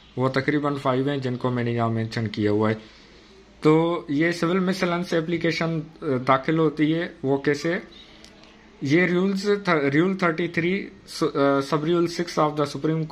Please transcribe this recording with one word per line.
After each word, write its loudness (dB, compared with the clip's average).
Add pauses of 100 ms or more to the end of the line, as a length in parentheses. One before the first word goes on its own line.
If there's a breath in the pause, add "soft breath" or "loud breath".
(180)
वो 0
तकरीबन 0
फ़ाइव 0
हैं -2
जिनको -2
मैंने -2
यहाँ 0
मेंशन -4
किया 0
हुआ 2
है। 0 (880 loud breath)
तो 4
ये 2
सिविल 0
मिसलेंस 0
एप्लीकेशन, 0
अ, -4 (200)
दाखिल 0
होती 2
है -4 (100)
वो 2
कैसे, -2 (1000 loud breath)
ये 4
रूल्स 0
थ-, 2
rule 2
thirty-three, 0 (300)
सु-, -2
अ, 2
sub -2
rule 2 (120)
six -4
of 0
the 0
Supreme -2